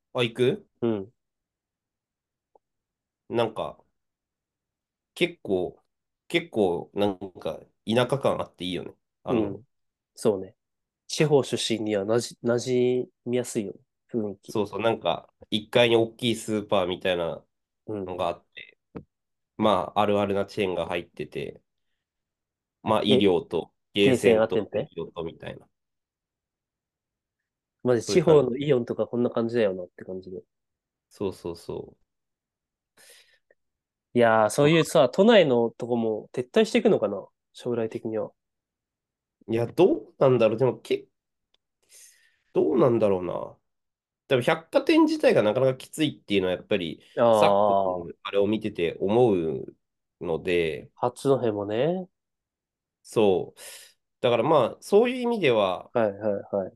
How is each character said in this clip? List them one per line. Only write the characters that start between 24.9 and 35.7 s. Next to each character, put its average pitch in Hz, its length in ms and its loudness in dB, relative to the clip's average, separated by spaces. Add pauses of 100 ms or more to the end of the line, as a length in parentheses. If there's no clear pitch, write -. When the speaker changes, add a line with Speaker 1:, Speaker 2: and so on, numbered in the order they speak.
Speaker 1:
医 82 60 -8
療 - 100 -10
と 85 120 -8
み 80 120 -10
た - 140 -14
い - 80 -14
な。 - 100 -20 (2250)
Speaker 2:
マ 123 120 2
ジ、 110 80 -2
Speaker 1:
そ 104 100 -4
う - 40 2
い 170 40 6
う 147 40 0
感 160 100 6
じ。 143 40 6
Speaker 2:
地 - 60 4
方 - 60 -2
の 127 60 -6
イ 143 160 0
オ 123 60 2
ン 117 60 -4
と 117 100 -6
か 110 120 -2
こ 120 100 -6
ん 120 60 2
な 120 60 0
感 117 180 -2
じ 113 80 -6
だ 117 80 2
よ 98 100 0
な 92 100 -10
っ 90 140 -16
て - 80 -20
感 95 160 -12
じ 90 100 -18
で。 90 100 -12 (680)
Speaker 1:
そ 98 200 -8
う 90 40 -8
そ - 180 -12
う 82 40 -12
そ - 380 -14
う。 - 40 -20 (2250)
Speaker 2:
い 120 60 2
や 110 280 4
ー、 - 20 -6
そ 143 160 2
う 151 40 4
い 165 100 4
う 151 60 2
さ、 151 240 2
都 196 140 2
内 214 220 6
の 120 260 2